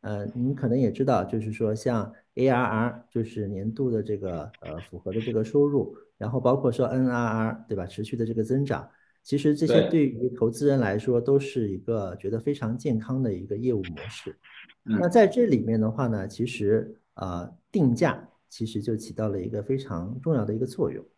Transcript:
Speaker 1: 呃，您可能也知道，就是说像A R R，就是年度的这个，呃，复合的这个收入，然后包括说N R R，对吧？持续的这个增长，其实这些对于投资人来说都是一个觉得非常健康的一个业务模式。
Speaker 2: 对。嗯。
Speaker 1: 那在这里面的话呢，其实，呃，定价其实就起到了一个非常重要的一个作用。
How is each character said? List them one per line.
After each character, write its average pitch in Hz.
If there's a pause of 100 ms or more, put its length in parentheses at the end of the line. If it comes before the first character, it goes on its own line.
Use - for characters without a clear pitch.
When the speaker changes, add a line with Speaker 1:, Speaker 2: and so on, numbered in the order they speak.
Speaker 1:
呃， 104
您 123
可 131
能 123
也 123
知 135
道， 120
就 110
是 107
说 110
像 113 (260)
A 127
R 127
R， 113
就 120
是 104
年 101
度 127
的 110
这 107
个， 85 (120)
呃， 80 (100)
复 87
合 92
的 107
这 113
个 110
收 143
入， 139 (240)
然 107
后 127
包 127
括 135
说 123
N 131
R 113
R， -
对 110
吧？ 92
持 -
续 -
的 113
这 113
个 113
增 127
长， 127 (360)
其 -
实 147
这 156
些 -
对 160
于 120
投 113
资 143
人 139
来 104
说 120
都 139
是 131
一 95
个 98
觉 98
得 110
非 143
常 120
健 131
康 127
的 113
一 90
个 101
业 123
务 104
模 87 (120)
式。 -
Speaker 2:
对。 -
嗯。 202
Speaker 1:
那 175
在 208
这 240
里 135
面 110
的 107
话 120
呢， 101
其 113
实， 107 (180)
呃， 87 (220)
定 147
价 127 (220)
其 -
实 107
就 110
起 -
到 110
了 98
一 90
个 107
非 135
常 101
重 160
要 113
的 107
一 113
个 127
作 127
用。 57 (120)